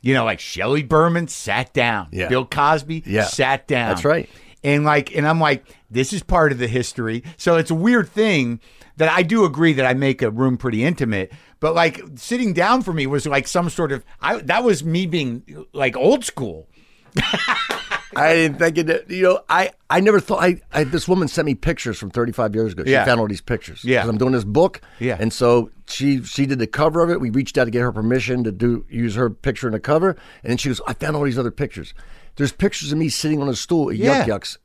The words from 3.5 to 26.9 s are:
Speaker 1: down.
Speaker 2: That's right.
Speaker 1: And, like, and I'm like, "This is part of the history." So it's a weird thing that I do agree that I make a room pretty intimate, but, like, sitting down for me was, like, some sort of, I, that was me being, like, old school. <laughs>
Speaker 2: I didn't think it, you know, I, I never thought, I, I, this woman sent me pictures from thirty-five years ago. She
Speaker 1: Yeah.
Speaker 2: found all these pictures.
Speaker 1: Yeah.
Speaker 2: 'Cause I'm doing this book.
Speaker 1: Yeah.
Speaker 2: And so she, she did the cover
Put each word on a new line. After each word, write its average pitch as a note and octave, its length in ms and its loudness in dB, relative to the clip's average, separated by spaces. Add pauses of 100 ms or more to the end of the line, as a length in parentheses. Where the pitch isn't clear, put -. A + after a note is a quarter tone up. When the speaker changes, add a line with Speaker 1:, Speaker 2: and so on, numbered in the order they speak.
Speaker 1:
down. A#2+ 220 0
Speaker 2:
That's F2 160 -4
right. D#3+ 240 0 (340)
Speaker 1:
And, C#3+ 220 2
like, D3 300 0
and D3 120 0
I'm E3 120 2
like, D3 260 2 (260)
"This C3 220 0
is F#3 100 -6
part D#3+ 300 4
of B2 40 -4
the A#2+ 100 -2
history." A#2 560 -4 (140)
So E3+ 200 2
it's E3 140 0
a E3 40 2
weird G#3+ 340 2
thing D3+ 500 0 (380)
that D#3+ 120 4
I F3+ 140 2
do G#3 220 2
agree D#3 280 4
that C3 120 2
I B2+ 80 4
make C3+ 280 2
a A#2 100 2
room B2 260 2
pretty A#2 280 -2
intimate, A2+ 460 0 (280)
but, D#3+ 160 0
like, E3+ 260 2 (140)
sitting A#3 380 -2
down G#3 280 2
for F#3 120 -4
me D#3+ 140 -2
was, C#3 200 -2
like, C#3 200 -2
some F3 220 -2
sort D#3 220 -2
of, C3+ 120 -6 (180)
I, G#3 160 -2
that G3 260 -2
was F3 200 2
me E3+ 220 0
being, C#3+ 680 -6
like, C3+ 240 -2
old A#3 280 2
school. F2 420 -10 (480)
<laughs> - 20 2 (1000)
Speaker 2:
I D#3 200 4
didn't D#3 240 2
think E3 180 2
it, E3 320 -2
you F#3 140 0
know, F#3 160 6 (100)
I, F3 220 2 (180)
I E3 100 2
never G3+ 200 6
thought, F3 240 -2
I, F3 180 2 (100)
I, D3+ 120 0
this D3+ 240 -2
woman F3+ 200 2
sent D#3 200 -2
me C3+ 80 0
pictures B2 420 -4
from G2 140 -10
thirty-five A#2+ 420 -2
years A2 200 0
ago. E2 120 -8
She C3 60 2
Speaker 1:
Yeah. B2+ 140 4
Speaker 2:
found A#2+ 140 4
all G#2+ 80 0
these G2 140 -6
pictures. - 420 -8
Speaker 1:
Yeah. B2 180 2
Speaker 2:
'Cause A#2 100 -2
I'm G#2+ 80 -2
doing B2+ 140 2
this A#2 100 0
book. D3 380 0 (180)
Speaker 1:
Yeah. A#2 200 -4
Speaker 2:
And A2 140 -2
so A#2+ 380 2 (160)
she, C3+ 360 0
she - 220 -2
did C3 140 -2
the A2 80 0
cover D#3 340 0